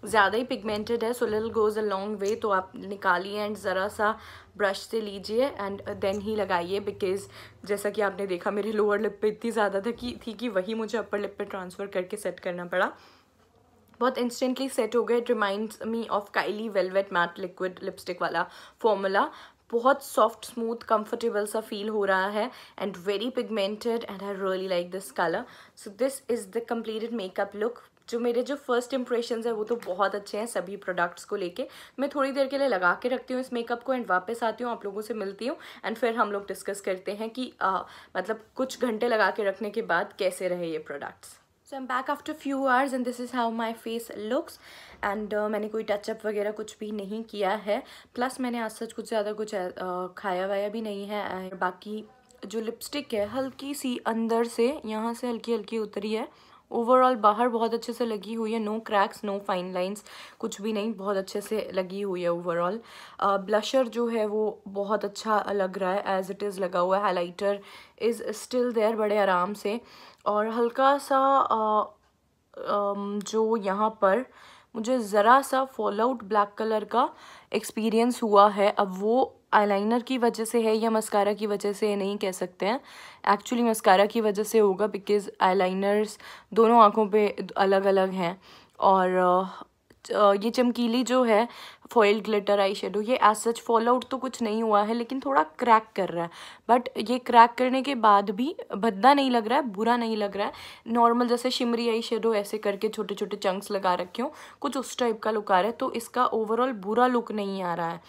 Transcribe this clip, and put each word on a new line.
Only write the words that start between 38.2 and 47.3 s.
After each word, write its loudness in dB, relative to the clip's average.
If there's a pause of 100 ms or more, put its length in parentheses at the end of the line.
कुछ -4
घंटे 0
लगा 4
के -4
रखने -2
के -4
बाद -2
कैसे -2
रहे -4
ये -6
प्रोडक्ट्स। -14 (260)
So -12
I'm -10
back -2
after -10
few -2
hours 2
and -2
this -8
is -8
how -2
my -4 (140)
face -6
looks -2 (520)
and, -4
अ, 0
मैंने -2
कोई -6
टचअप -4
वगैरह -2
कुछ -10
भी -8
नहीं -6
किया -2